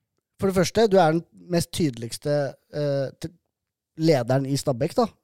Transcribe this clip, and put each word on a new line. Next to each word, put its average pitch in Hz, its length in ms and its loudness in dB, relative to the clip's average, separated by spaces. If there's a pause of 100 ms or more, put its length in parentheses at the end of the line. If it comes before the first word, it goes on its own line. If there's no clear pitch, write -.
(400)
for 196 80 -2
det 185 80 -2
første, 208 320 2
du 190 100 4
er 160 160 6
den 165 100 0 (260)
mest 170 220 -2
tydeligste, 143 840 -4 (180)
eh, 139 460 -4
t-, - 140 -12 (640)
lederen 135 500 2
i 139 80 -2
Stabæk, 135 400 -2
da. 233 120 2 (160)